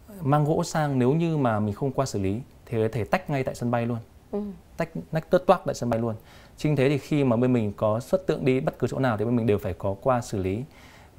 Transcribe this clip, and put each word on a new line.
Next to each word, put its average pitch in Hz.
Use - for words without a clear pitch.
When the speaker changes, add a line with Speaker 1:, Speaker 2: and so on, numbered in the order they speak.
Speaker 1:
mang 147
gỗ 165
sang 147
nếu 123
như 165
mà 117
mình 104
không 135
qua 135
xử 113
lý 98
thì 113
có 110
thể 107
tách 185
ngay 135
tại 143
sân 120
bay 120
luôn. 117
Speaker 2:
Ừ. 208
Speaker 1:
Tách, 170
tách 160
tớt 180
toác 180
tại 127
sân 120
bay 113
luôn. 113
Chính 151
thế 131
thì 143
khi 143
mà 123
bên 127
mình 110
có 110
xuất 185
tượng 151
đi 131
bất 160
cứ 185
chỗ 139
nào 127
thì 107
bên 120
mình 113
đều 104
phải 98
có 98
qua 123
xử 120
lý 95